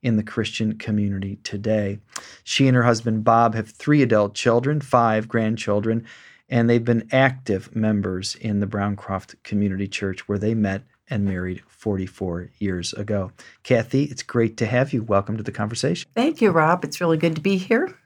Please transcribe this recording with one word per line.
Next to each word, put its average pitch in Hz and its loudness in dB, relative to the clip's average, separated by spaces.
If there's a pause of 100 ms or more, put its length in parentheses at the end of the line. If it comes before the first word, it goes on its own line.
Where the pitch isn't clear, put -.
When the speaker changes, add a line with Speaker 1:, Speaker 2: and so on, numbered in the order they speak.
Speaker 1:
in 117 0
the 107 0
Christian 110 -4
community 101 -2
today. 104 -2 (460)
She - 2
and 127 6
her 123 4
husband, 113 2
Bob, 117 6
have 110 -6
three 147 2
adult 107 4
children, 127 2
five 113 2
grandchildren, 110 0 (440)
and 117 4
they've 117 4
been 117 2
active 131 0
members 101 -2
in 101 -2
the 101 0
Browncroft 101 -6
Community 101 -2
Church, 95 -6
where 101 -2
they 107 0
met 98 0 (280)
and 101 -2
married 92 -4
forty-four 92 -6 (100)
years 92 -4
ago. 101 -4 (300)
Kathy, 131 0
it's 143 -12
great 117 -2
to 117 0
have 123 0
you. 117 -2
Welcome 104 0
to 110 -8
the 107 -8
conversation. 120 -4
Speaker 2:
Thank 294 0
you, 220 4
Rob. 165 2
It's 151 -8
really 160 2
good 165 0
to 156 -6
be 196 0
here. 240 0 (120)